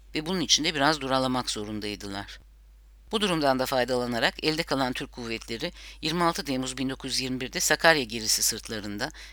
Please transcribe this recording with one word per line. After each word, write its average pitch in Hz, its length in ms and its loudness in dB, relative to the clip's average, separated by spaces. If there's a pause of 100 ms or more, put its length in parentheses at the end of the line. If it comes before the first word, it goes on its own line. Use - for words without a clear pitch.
(160)
ve 156 100 -4
bunun 180 160 -2
için 139 220 4
de 165 120 0
biraz 147 260 4
duralamak 131 500 2
zorundaydılar. 104 880 -6 (720)
Bu 214 100 0
durumdan 151 380 4
da 127 60 2
faydalanarak 123 800 0
elde 156 200 2
kalan 135 300 0
Türk 139 180 -8
kuvvetleri 113 600 -8 (300)
yirmi 165 220 0
altı 170 220 2
Temmuz 131 320 -2
bin 135 120 -2
dokuz 135 220 -6
yüz - 100 -2
yirmi 127 200 -4
birde 151 180 -6
Sakarya 160 440 6
gerisi 107 400 -2
sırtlarında, 107 680 -4 (220)